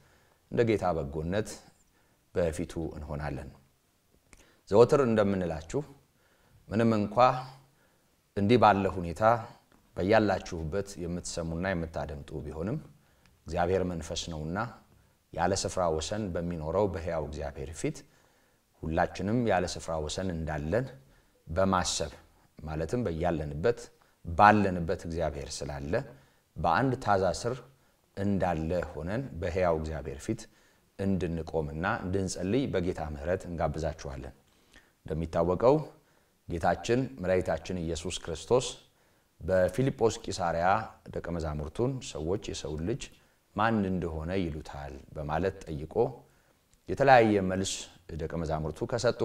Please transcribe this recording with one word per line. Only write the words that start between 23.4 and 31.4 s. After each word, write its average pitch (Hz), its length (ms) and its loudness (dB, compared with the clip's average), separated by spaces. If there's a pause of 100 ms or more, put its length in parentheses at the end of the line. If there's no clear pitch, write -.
ባለንበት 92 800 6
እግዚአብሔር 78 480 -4
ስላለ 71 420 -8 (640)
በአንድ 90 420 4
ታዛ 98 260 2 (100)
ስር 120 200 -4 (640)
እንዳለ 90 540 2 (160)
ሆነን 95 360 -6 (120)
በሕያው 87 420 2
እግዚአብሔር 73 440 -6
ፊት - 200 -4 (580)
እንድንቆምና 82 880 -2 (120)